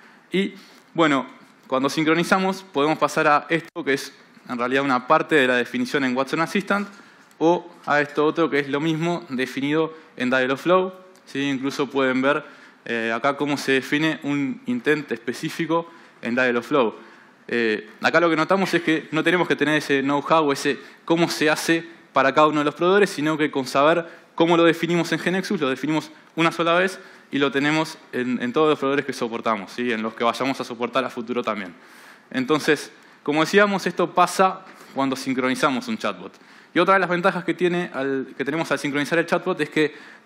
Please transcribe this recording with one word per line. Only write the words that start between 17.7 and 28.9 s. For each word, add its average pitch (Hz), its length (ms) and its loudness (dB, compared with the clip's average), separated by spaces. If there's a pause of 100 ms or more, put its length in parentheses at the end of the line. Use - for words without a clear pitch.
acá 123 200 4
lo 170 100 4
que 160 60 2
notamos 175 360 0
es 170 100 0
que 160 280 -2
no 156 140 -2
tenemos 170 240 2
que - 80 0
tener 147 200 0
ese 143 260 0
know-how, 143 500 2
ese 139 260 -2 (260)
cómo 165 240 2
se 156 220 0
hace 165 380 0 (240)
para 135 200 4
cada 151 140 6
uno 151 140 2
de 143 40 0
los 143 100 0
proveedores, 185 360 2
sino 151 260 -2
que 151 140 0
con 135 160 -4
saber 156 580 2 (120)
cómo 170 200 4
lo 165 80 6
definimos 165 460 2
en 160 80 0
Genexus, 185 420 -2
lo 139 80 0
definimos 147 420 -2 (260)
una 160 160 2
sola 170 220 0
vez 185 260 0 (300)
y 139 80 -2
lo 139 120 2
tenemos 151 480 0 (140)
en, 123 300 -4
en 123 100 -6
todos 156 180 4
los 143 80 2
proveedores 139 260 0